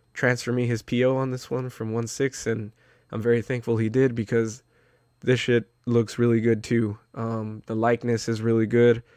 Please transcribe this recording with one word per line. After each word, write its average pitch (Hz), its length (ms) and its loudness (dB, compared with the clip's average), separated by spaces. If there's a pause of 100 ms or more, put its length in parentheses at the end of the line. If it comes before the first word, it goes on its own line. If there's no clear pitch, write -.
(120)
transfer 123 400 0
me 123 140 0
his 120 160 -2
P 123 220 0
O 131 120 2
on 131 140 -4
this 127 200 -10
one 127 200 -4
from 110 220 -8
one 113 140 -4
six, - 400 -6
and 110 260 -6 (380)
I'm 110 120 -6
very 120 200 2
thankful 117 360 -2
he 113 100 0
did 123 260 2
because 113 480 -2 (580)
this 120 200 2
shit 120 280 2 (180)
looks 117 320 0
really 120 220 4
good 113 220 2
too. 110 360 -2 (160)
Um, 110 520 -6
the 110 80 -6
likeness 117 540 0
is 110 140 -2
really 113 240 2
good. 117 360 4 (140)